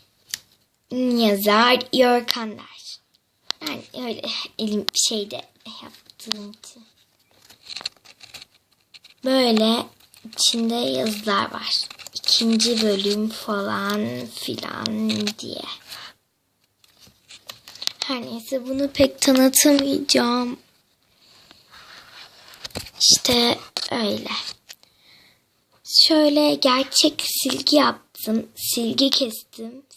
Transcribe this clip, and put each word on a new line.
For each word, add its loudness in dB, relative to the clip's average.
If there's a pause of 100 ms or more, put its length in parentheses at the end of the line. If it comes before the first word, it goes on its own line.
(920)
Yazar 2 (140)
York 4
Ander. -12 (680)
Yani -10
öyle -8 (380)
elim -2 (240)
şeyde -6 (420)
yaptığım -12
için. -20 (2500)
Böyle 4 (480)
içinde 0
yazılar -2
var. -4 (260)
İkinci 2
bölüm 0
falan -4
filan -6 (300)
diye. -10 (2500)
Her -4
neyse -8
bunu -2
pek 2
tanıtamayacağım. 4 (2500)
İşte 4 (320)
öyle. -4 (1800)
Şöyle 6
gerçek 2
silgi 0
yaptım. 0
Silgi 0
kestim. -4 (140)